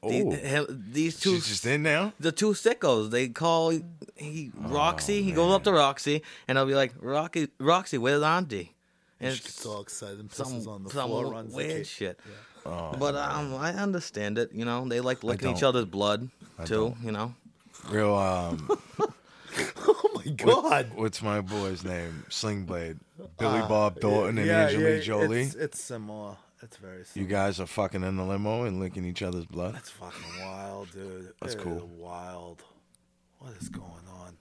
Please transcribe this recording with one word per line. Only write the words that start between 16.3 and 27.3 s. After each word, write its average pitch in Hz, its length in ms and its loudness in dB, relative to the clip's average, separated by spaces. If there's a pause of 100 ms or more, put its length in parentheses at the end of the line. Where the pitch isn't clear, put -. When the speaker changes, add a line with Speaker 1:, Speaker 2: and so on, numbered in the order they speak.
Speaker 2:
I 82 60 -6
Speaker 1:
too, 110 300 2
Speaker 2:
don't. - 100 -14
Speaker 1:
you 110 80 -4
know? 113 200 -4 (560)
Speaker 2:
Real, 104 260 4
um, 90 540 0 (300)
Speaker 3:
<laughs> - 140 0 (640)
Oh, - 380 4
my - 180 -6
God. 180 580 6
Speaker 2:
what, 113 60 -12
what's 110 240 -2
my 104 200 0
boy's 95 440 -2
name? 85 440 -6
Sling 104 360 -4
Blade. 82 340 -6 (380)
Billy 117 220 2
Speaker 3:
Uh, 110 80 0
Speaker 2:
Bob 104 340 4
Thornton 107 380 4
and 104 80 4
Speaker 3:
yeah, 104 180 6
Speaker 2:
Angelique - 320 4
Speaker 3:
yeah, - 40 -2
Speaker 2:
Jolie. 107 420 2
Speaker 3:
it's, 135 120 -4
it's 117 260 -6
similar. 107 540 -10 (260)
It's - 160 -20
very 92 220 -16
Speaker 2:
You 92 60 -18
Speaker 3:
similar. 95 240 -6
Speaker 2:
guys 98 300 2